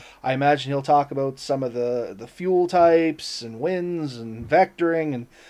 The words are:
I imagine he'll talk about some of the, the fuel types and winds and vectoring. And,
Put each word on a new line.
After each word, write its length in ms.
I 100
imagine 380
he'll 120
talk 280
about 280
some 240
of 100
the, 440
the 120
fuel 400
types 720
and 180
winds 560
and 320
vectoring. 680
And, 120